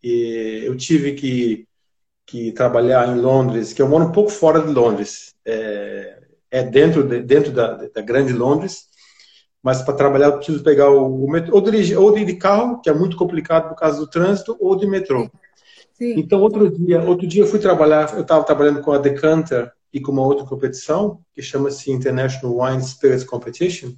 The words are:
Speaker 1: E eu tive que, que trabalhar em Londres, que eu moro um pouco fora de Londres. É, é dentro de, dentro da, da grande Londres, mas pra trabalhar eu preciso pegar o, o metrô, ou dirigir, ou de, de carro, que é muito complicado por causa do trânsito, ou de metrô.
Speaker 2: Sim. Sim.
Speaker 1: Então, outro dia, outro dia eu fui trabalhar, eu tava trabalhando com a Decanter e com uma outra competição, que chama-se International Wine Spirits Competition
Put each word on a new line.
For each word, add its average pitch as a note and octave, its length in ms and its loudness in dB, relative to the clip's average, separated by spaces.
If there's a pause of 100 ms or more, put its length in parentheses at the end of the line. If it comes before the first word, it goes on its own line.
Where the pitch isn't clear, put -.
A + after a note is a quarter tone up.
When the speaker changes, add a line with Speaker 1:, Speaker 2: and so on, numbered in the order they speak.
Speaker 1:
E A2+ 600 -4
eu B2+ 120 -6
tive C#3 380 0
que, B2 520 -4 (600)
que A#2 260 -10
trabalhar B2 560 2
em B2 120 -2
Londres, B2 520 0
que C#3 100 -2
eu C3+ 60 4
moro D#3+ 160 4
um E3 80 -2
pouco G#3 180 2
fora D#3+ 300 2
de D3+ 120 -4
Londres. A2+ 640 -2 (100)
É, G#2 800 -8 (280)
é B2+ 120 -2
dentro D3 400 4
de, A#2+ 200 -2
dentro - 280 2
da, A#2+ 380 -4
da A2 120 -10
grande B2+ 320 0
Londres, C#3+ 540 -2 (760)
mas C3 200 0
pra C#3+ 120 -4
trabalhar C#3 320 4
eu C#3+ 100 4
preciso D3 260 -6
pegar C#3+ 280 4
o, C3 340 4
o C#3 60 -2
metrô, E3+ 260 0
ou G3 40 8
dirigir, G3 380 0
ou G#3 160 8
de, G#3 100 0
de F3+ 120 -4
carro, A#3 440 0
que - 80 -2
é D3 60 4
muito E3+ 220 -2
complicado E3 540 -2
por D#3+ 40 -12
causa D3+ 240 -2
do D3+ 80 -8
trânsito, G3 540 -2
ou F#3+ 160 2
de G3 100 -2
metrô. E3+ 360 -2 (720)
Speaker 2:
Sim. A#3+ 200 -6
Sim. D#3+ 60 0
Speaker 1:
Então, G3 200 0
outro G#3 300 4
dia, E3+ 320 0
outro F3+ 240 0
dia F#3 160 2
eu - 40 6
fui G#3+ 120 -2
trabalhar, D3+ 580 2
eu E3 80 -6
tava D#3 200 2
trabalhando C#3+ 380 0
com D3 100 -2
a C#3 60 0
Decanter C#3+ 720 0 (200)
e C3+ 80 -8
com C#3 120 -8
uma C3+ 100 -2
outra C#3 240 0
competição, D3+ 760 -4 (140)
que - 80 -16
chama-se C#3 480 -6
International C3 680 -4
Wine C3 280 -2
Spirits B2+ 400 0
Competition B2 720 -8